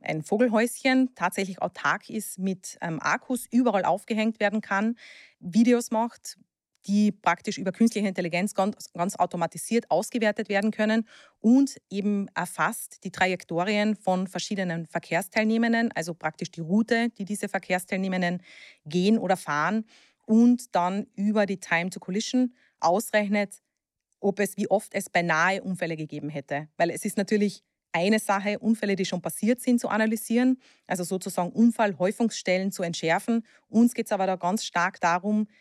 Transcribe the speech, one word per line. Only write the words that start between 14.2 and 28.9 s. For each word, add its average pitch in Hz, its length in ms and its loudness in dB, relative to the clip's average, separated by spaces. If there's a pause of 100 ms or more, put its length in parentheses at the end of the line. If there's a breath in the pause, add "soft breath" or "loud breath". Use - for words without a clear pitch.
verschiedenen 175 600 -6
Verkehrsteilnehmenden, 226 1040 0
also 165 220 -4
praktisch 160 380 -8
die 165 100 -10
Route, 226 480 2
die 202 160 -10
diese 202 240 -6
Verkehrsteilnehmenden 185 920 -2 (440 loud breath)
gehen 180 320 2
oder 185 200 0
fahren 165 480 -2 (400 soft breath)
und 240 500 4
dann 185 400 0
über 208 300 2
die 196 140 -4
Time 175 300 -2
to - 100 -12
Collision 240 560 -2 (240 soft breath)
ausrechnet, 208 800 0 (580)
ob 196 200 0
es, 202 180 -2
wie 202 120 -2
oft - 240 0
es - 160 -6
beinahe 175 520 0
Unfälle 165 360 -6
gegeben 151 320 -8
hätte. 147 480 -8
Weil 170 120 2
es 165 160 -6
ist 202 120 -8
natürlich 208 460 0 (280)
eine 196 280 2
Sache, 202 400 -2
Unfälle, 214 360 0